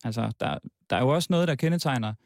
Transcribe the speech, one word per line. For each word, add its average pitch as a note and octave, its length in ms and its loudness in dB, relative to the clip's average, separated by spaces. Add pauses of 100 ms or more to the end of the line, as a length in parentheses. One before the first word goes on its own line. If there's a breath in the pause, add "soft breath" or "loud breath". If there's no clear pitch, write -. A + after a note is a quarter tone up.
Altså, A2 360 -2
der, D2 180 -2 (320)
der F#2 60 2
er F#2 60 2
jo B2+ 80 4
også D#3+ 220 2
noget, F3 160 4
der D#3 80 0
kendetegner C3+ 580 0 (120)